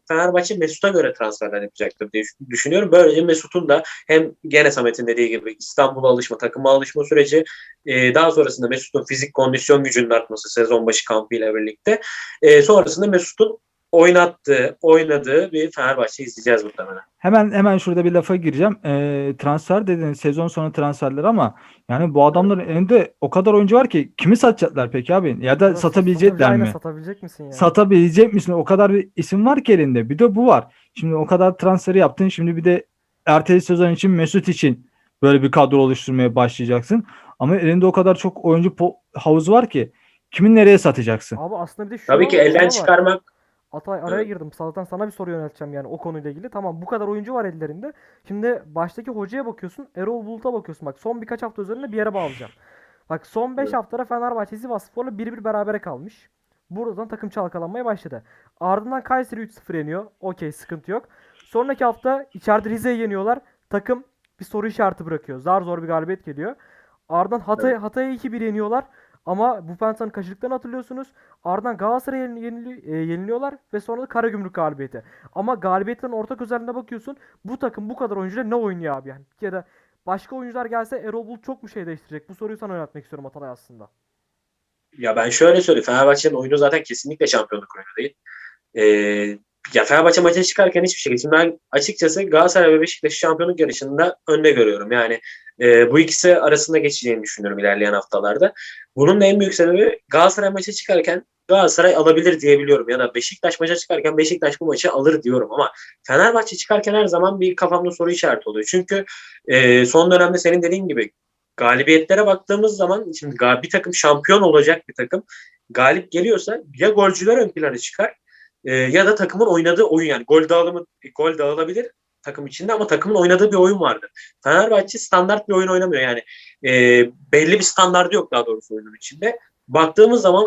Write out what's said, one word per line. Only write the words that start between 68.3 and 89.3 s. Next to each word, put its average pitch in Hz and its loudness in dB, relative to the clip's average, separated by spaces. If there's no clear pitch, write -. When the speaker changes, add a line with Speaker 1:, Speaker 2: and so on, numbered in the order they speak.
Speaker 3:
bir 233 -10
yeniyorlar. 214 -4
Ama 202 -4
bu 175 -16
Pensa'nın 220 -6
kaçırdıklarını 202 -12
hatırlıyorsunuz. 254 -14
Ardından 202 -6
Galatasaray'a 254 -6
yenili-, 233 -14
e, 160 -6
yeniliyorlar 202 -6
ve 208 -6
sonra 233 -10
da 269 -10
Karagümrük 214 -6
galibiyeti. 139 -8
Ama 214 -6
galibiyetlerin 196 -6
ortak 220 -10
özelliğine 233 -10
bakıyorsun. 240 -16
Bu 247 -14
takım 233 -10
bu 247 -12
kadar 214 -8
oyuncuyla 196 -8
ne 220 -6
oynuyor 175 -6
abi 135 -16
yani? 135 -20
Ya 196 -8
da 180 -10
başka 190 -10
oyuncular 247 -12
gelse 233 -8
Erol 220 -10
Bulut 233 -20
çok 262 -14
mu 208 -20
şey 185 -14
değiştirecek? 151 -16
Bu 185 -20
soruyu 214 -12
sana 208 -14
yöneltmek 151 -14
istiyorum 139 -20
Atalay 139 -18
aslında. 117 -20
Speaker 1:
Ya 113 -2
ben 117 0
şöyle 175 4
söyleyeyim. 113 2
Fenerbahçe'nin 139 2
oyunu 131 -2
zaten 143 0
kesinlikle 151 -6
şampiyonluk 107 -4
oyunu - -18
değil. 131 -10
Ee, 104 0